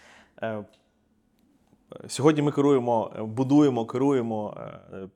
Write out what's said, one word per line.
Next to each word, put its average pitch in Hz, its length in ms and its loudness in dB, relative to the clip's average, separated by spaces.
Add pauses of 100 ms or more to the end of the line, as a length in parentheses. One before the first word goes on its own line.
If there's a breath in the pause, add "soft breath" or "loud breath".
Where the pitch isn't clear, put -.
(420 soft breath)
Е, 107 220 -6 (1400)
сьогодні 151 340 2
ми 147 100 0
керуємо, 123 680 2
е, 107 40 -8
будуємо, 127 640 2
керуємо, 117 720 -2 (360)
е, 95 220 -14